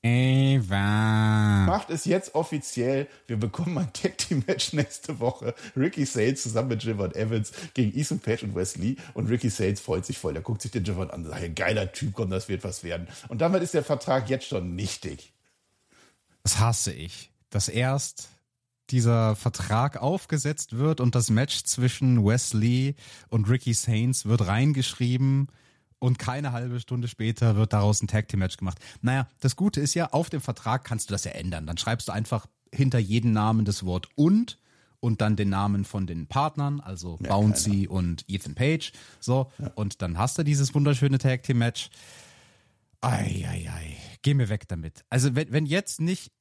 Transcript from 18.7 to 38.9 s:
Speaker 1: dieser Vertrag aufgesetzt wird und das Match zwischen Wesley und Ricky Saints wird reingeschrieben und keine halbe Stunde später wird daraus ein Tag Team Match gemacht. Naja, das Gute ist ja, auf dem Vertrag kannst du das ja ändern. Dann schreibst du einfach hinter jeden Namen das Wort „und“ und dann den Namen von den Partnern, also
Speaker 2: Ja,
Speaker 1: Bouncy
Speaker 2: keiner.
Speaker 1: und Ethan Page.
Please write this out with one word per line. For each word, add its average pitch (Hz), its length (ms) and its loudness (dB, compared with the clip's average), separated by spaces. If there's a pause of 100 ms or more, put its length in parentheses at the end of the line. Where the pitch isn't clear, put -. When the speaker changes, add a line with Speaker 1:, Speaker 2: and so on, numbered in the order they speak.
Speaker 1:
dieser 113 460 4
Vertrag 107 680 -2
aufgesetzt 147 760 -2
wird 147 240 2
und 123 140 2
das 120 160 2
Match 117 340 2
zwischen 123 600 2
Wesley 123 720 2 (320)
und 107 200 2
Ricky 123 240 2
Saints 117 540 0
wird 110 220 4
reingeschrieben 131 1000 2 (500)
und 123 200 2
keine 135 340 -4
halbe 120 280 -4
Stunde 120 260 -4
später 113 480 2
wird 107 180 2
daraus 104 300 4
ein 104 60 -4
Tag 107 200 0
Team 98 120 0
Match 92 160 -2
gemacht. 92 220 -6 (240)
Naja, 127 260 0 (120)
das 131 140 2
Gute 190 260 0
ist 147 140 0
ja, 170 160 0
auf 165 200 0
dem 147 100 -4
Vertrag 123 440 -4
kannst - 240 -4
du 101 60 -2
das 95 100 -4
ja 82 60 -6
ändern. 85 340 -6
Dann 85 140 -6
schreibst - 300 -2
du - 40 -4
einfach 110 340 -4 (280)
hinter 131 240 4
jeden 113 340 2
Namen 107 320 4
das 95 220 -2
Wort 90 300 -2
„und“ 196 420 4 (400)
und 113 220 0
dann 107 160 4
den 101 120 2
Namen 101 360 0
von 98 240 -6
den 82 180 -6
Partnern, 143 540 -2
also 87 420 -10
Speaker 2:
Ja, - 60 -6
Speaker 1:
Bouncy 101 580 4
Speaker 2:
keiner. - 60 -8
Speaker 1:
und 87 360 -2
Ethan 95 280 -6
Page. 156 360 0 (280)